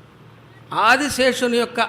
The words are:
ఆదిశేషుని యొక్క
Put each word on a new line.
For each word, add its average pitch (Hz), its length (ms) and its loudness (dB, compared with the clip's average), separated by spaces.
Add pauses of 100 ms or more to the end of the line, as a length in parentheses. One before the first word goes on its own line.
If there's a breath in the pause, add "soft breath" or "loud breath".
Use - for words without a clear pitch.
(720)
ఆదిశేషుని 247 840 0
యొక్క 233 320 -4